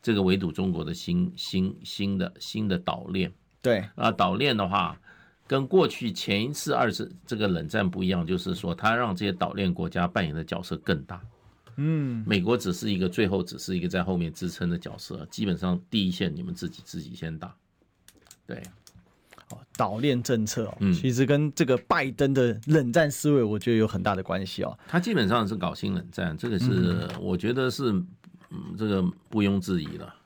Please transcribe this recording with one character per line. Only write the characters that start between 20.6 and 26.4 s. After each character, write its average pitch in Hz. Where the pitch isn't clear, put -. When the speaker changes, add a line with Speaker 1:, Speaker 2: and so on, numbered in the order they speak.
Speaker 2:
哦， -
Speaker 1:
嗯。 98
Speaker 2:
其 123
实 127
跟 143
这 165
个 123
拜 135
登 139
的 120
冷 147
战 156
思 147
维， 139
我 107
觉 110
得 113
有 110
很 92
大 101
的 95
关 95
系 92
哦。 -
Speaker 1:
他 170
基 214
本 131
上 110
是 107
搞 87
新 101
冷 87
战， 85
这 120